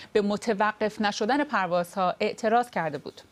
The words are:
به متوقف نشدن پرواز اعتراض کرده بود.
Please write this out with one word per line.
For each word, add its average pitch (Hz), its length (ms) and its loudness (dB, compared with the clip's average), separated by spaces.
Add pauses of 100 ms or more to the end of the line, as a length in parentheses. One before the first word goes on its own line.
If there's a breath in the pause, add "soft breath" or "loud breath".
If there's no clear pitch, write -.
(140 loud breath)
به 214 80 4
متوقف 208 800 0
نشدن 214 420 0
پرواز 185 400 0 (380)
اعتراض 226 500 2
کرده 156 280 -4
بود. - 240 -12 (100)